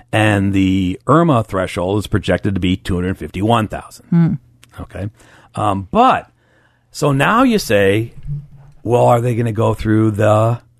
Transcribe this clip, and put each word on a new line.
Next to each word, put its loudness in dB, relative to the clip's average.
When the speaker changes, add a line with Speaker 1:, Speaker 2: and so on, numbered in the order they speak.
Speaker 1:
and 0
the 0
irma 2
threshold -4
is -6
projected -2
to -4
be 0
two -6
hundred -4
fifty-one -2
thousand. -14
Speaker 2:
Hmm. 2
Speaker 1:
Okay. -10
Um, -2
but, 2
so -2
now 2
you 2
say, 0
"Well, 2
are 4
they -2
gonna -2
go 0
through 0
the 2